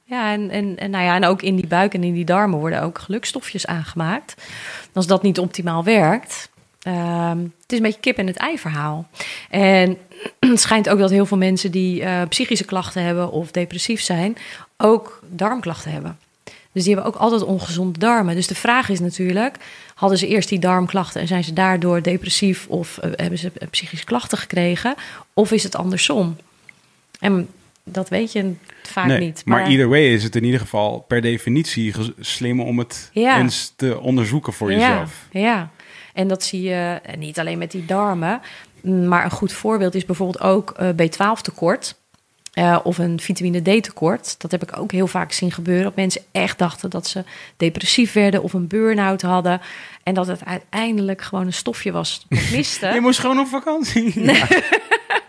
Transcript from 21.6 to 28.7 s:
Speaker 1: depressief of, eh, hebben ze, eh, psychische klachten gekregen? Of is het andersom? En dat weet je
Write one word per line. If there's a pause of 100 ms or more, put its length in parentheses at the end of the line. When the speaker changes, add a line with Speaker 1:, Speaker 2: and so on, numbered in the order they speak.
Speaker 1:
depressief
of,
eh,
hebben
ze,
eh,
psychische
klachten
gekregen? (400)
Of
is
het
andersom? (840)
En (360)
dat
weet
je (300)